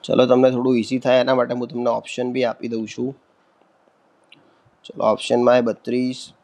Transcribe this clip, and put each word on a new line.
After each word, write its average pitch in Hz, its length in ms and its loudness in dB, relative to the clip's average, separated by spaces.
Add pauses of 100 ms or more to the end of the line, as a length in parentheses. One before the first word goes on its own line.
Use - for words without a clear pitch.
(140)
ચલો, 127 120 6
તમને 127 260 4
થોડું 127 260 0
ઈઝી 123 220 -2
થાય 127 200 2
એના 131 160 2
માટે 120 180 0
હું 123 140 -6
તમને 120 220 -4
ઓપ્શન 123 420 -4
બી 127 120 -2
આપી 117 240 -4
દઉં 113 200 -6
છું. 123 300 -8 (1700)
ચલો, - 220 -6
ઓપ્શનમાં 120 520 2
એ 123 40 4
બત્રીસ 123 720 -6 (100)